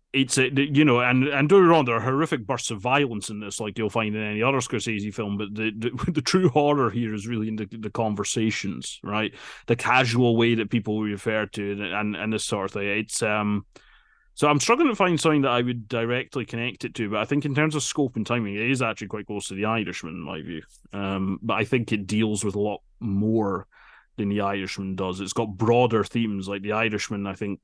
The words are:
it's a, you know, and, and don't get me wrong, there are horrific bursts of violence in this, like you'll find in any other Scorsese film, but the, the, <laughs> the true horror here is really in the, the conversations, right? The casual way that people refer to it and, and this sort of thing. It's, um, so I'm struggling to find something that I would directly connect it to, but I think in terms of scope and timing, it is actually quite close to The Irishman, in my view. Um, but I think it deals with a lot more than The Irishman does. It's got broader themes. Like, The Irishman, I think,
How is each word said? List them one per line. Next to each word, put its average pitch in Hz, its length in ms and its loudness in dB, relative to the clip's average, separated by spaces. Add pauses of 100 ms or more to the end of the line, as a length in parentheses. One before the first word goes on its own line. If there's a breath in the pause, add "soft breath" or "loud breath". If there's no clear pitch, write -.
(120)
it's 135 260 2
a, 131 100 4
you 143 360 4
know, 123 160 6
and, 123 240 4
and 143 240 2
don't 196 100 8
get 190 60 10
me 170 40 8
wrong, 160 160 8
there 120 120 2
are 113 40 0
horrific 131 460 0
bursts 127 240 -4
of 107 100 -6
violence 123 500 0
in 104 100 -8
this, 101 180 -8
like 107 180 -6
you'll 110 140 0
find 107 240 0
in 107 80 -4
any 107 220 -2
other 135 140 2
Scorsese 107 540 -4
film, 101 240 -4
but 104 160 -6
the, 110 240 -2
the, 123 360 -2
<laughs> - 0 -
the 143 100 -2
true 185 260 4
horror 147 400 4
here 107 260 -2
is 104 120 -6
really 110 220 -2
in 110 80 -4
the, 107 100 -4
the 110 240 -10
conversations, 104 1120 -2
right? 107 320 -4 (320 loud breath)
The 123 80 2
casual 120 600 4
way 117 180 4
that 110 160 -2
people 110 320 0
refer 107 440 -2
to 101 260 -6
it 101 80 -6
and, 104 340 -4
and 107 180 -4
this 107 120 -2
sort 101 220 -2
of 98 60 -10
thing. 101 140 -4
It's, 104 380 -2
um, 104 420 0 (680 soft breath)
so - 120 2
I'm 147 140 4
struggling 277 280 4
to 226 60 2
find 180 260 2
something 151 220 4
that 131 80 2
I 120 120 2
would 120 260 -4
directly 120 560 -4
connect 117 400 -6
it 120 100 -8
to, 107 160 -4
but 107 80 -2
I 107 60 0
think 143 200 0
in 143 100 -4
terms 151 200 2
of 139 80 -2
scope 139 320 -2
and 107 100 -2
timing, 110 300 -2
it 110 160 -2
is 131 120 0
actually 110 260 -4
quite 104 180 -8
close 104 220 -8
to 98 60 -10
The 98 100 -2
Irishman, 90 500 -2
in 87 60 -10
my 80 220 -8
view. 82 200 -10 (300)
Um, 95 500 -4
but 113 120 -2
I 110 100 0
think 117 260 -2
it 104 160 -2
deals 107 380 0
with 98 100 -2
a 104 60 -2
lot 104 220 -4 (180)
more 101 680 0 (500 loud breath)
than 104 120 -2
The 104 140 0
Irishman 98 520 -4
does. 92 260 -4
It's 95 120 -6
got 110 240 -2
broader 113 480 4
themes. 104 440 -2
Like, 101 140 -6
The 104 100 -4
Irishman, 107 540 -2
I 98 80 -6
think, 101 280 -6